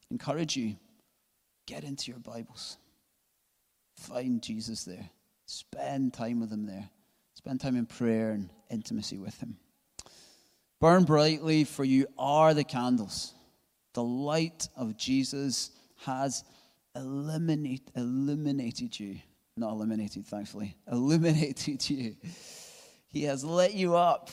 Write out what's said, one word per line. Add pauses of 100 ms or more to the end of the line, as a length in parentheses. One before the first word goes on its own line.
(120)
encourage
you, (880)
get
into
your
Bibles. (1200)
Find
Jesus
there. (360)
Spend
time
with
him
there. (440)
Spend
time
in
prayer
and (200)
intimacy
with
him. (1200)
Burn
brightly,
for
you (100)
are
the
candles. (600)
The
light
of
Jesus (340)
has (520)
eliminate-,
illuminated
you. (400)
Not
eliminated,
thankfully.
<laughs>
Illuminated
you. (920)
He
has
lit
you
up,